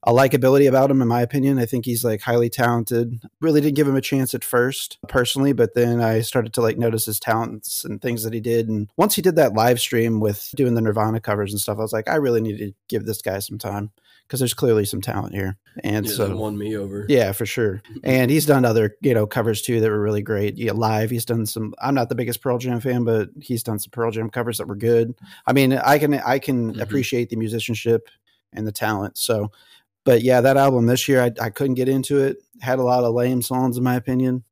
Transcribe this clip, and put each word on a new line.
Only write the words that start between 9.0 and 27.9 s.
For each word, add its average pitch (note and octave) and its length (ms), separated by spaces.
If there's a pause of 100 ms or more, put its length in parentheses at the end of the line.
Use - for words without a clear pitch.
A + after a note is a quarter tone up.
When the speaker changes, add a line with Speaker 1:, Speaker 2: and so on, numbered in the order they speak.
Speaker 1:
he G3+ 80
did E3+ 140
that C3+ 180
live A#2+ 260
stream A2+ 400
with G#2 360
doing B2 180
the A2+ 80
Nirvana A2 380
covers G#2 320
and G#2 100
stuff, G#2+ 160
I A2 40
was A2 120
like, A2 160
"I - 60
really B2 260
need G#2+ 160
to G2+ 140 (180)
give G#2 160
this G#2+ 160
guy G2 160
some G#2 220
time G2+ 320 (360)
'cause B2+ 120
there's B2+ 160
clearly A2 300
some G2 160
talent - 340
here." G2 220 (260)
And G#2 240
Speaker 2:
Yeah, G#2+ 60
Speaker 1:
so G#2+ 160
Speaker 2:
that F#2+ 60
won G#2 220
me G#2+ 180
over. G2+ 320
Speaker 1:
Yeah, A#2 240
for A2 140
sure. G#2+ 380 (200)
And B2+ 280
he's D3 160
done C3+ 180
other, A2 360
you C3+ 120
know, G#2+ 140
covers A2 340
too A#2 200
that A2 100
were G#2+ 100
really G#2 220
great. G#2 340
Yeah, A2+ 140
live, A2 400
he's A#2 140
done A#2 200
some, A2 340
I'm C#3 140
not B2+ 160
the A#2+ 60
biggest A#2 260
Pearl B2 160
Jam B2 220
fan, B2 240
but A2+ 260 (100)
he's A#2 220
done G#2+ 160
some - 140
Pearl A#2 180
Jam A2 220
covers A#2+ 260
that - 100
were G2+ 80
good. A#2 380 (320)
I B2 80
mean, C3+ 200
I C#3+ 260
can, D3 160
I C3+ 240
can B2 320
Speaker 2:
Mm-hmm. G#2+ 100
Speaker 1:
appreciate A#2+ 480
the A#2+ 60
musicianship A2+ 760 (420)